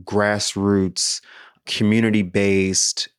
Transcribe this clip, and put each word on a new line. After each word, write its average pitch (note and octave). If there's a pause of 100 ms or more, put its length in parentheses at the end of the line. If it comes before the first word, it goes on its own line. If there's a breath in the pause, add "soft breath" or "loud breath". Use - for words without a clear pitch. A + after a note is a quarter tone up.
grassroots, G2+ (460 loud breath)
community-based G2+ (100)